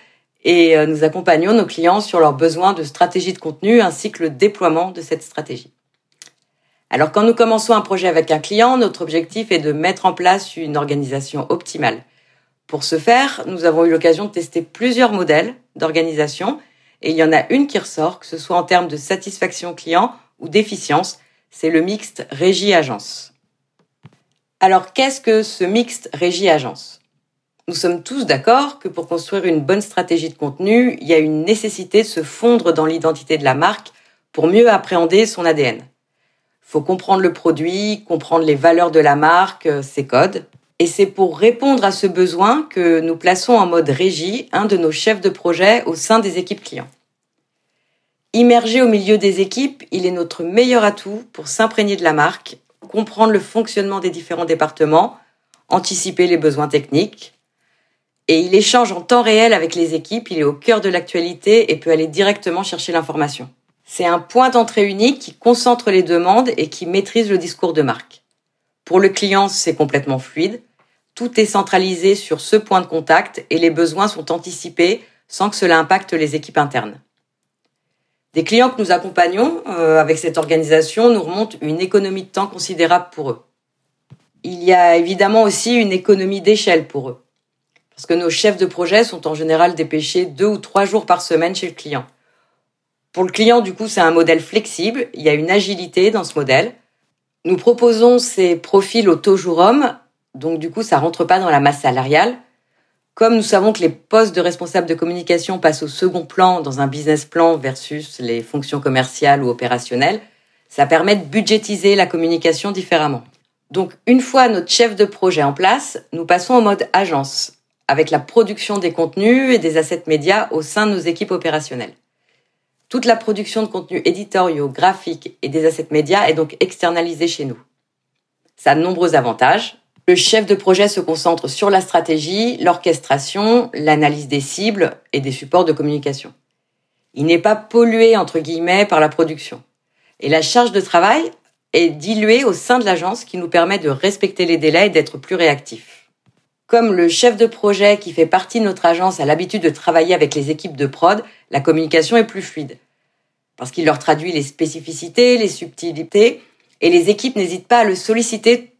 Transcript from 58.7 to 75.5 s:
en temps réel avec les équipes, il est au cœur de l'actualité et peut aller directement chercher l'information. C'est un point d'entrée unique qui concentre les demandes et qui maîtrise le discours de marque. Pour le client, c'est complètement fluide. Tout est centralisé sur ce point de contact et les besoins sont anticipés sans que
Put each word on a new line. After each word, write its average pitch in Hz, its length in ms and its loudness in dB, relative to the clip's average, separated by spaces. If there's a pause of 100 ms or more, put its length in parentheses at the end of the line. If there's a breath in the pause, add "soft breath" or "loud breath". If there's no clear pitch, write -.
en 175 80 -8
temps 240 220 2
réel 220 320 4
avec 165 220 0
les 160 200 0
équipes, 220 340 -8
il 170 100 -4
est 147 40 0
au 143 80 2
cœur 208 300 0
de 196 80 -2
l'actualité 180 800 0
et 151 60 -2
peut 165 140 -2
aller 160 160 2
directement 190 560 -2
chercher 180 280 -8
l'information. 147 580 -4 (360)
C'est - 200 -6
un 175 140 2
point 254 300 2
d'entrée 226 340 2
unique 208 360 0
qui - 160 -20
concentre 240 540 2
les 185 140 4
demandes 180 540 2
et 156 100 -4
qui - 180 -14
maîtrise 196 440 -2
le 190 80 2
discours 165 340 -6
de 151 100 0
marque. - 420 -8 (600)
Pour 190 160 2
le 190 100 6
client, 196 380 0
c'est 170 260 -4
complètement 139 460 -4
fluide. 202 420 -6 (540)
Tout 240 240 -4
est 208 80 2
centralisé 190 640 0
sur 160 260 -4
ce - 160 0
point 208 260 0
de 180 40 -12
contact 165 640 -2
et 160 80 -2
les 165 140 2
besoins 165 360 0
sont 160 240 -8
anticipés 175 720 -4 (240 soft breath)
sans 208 220 -4
que 208 60 -8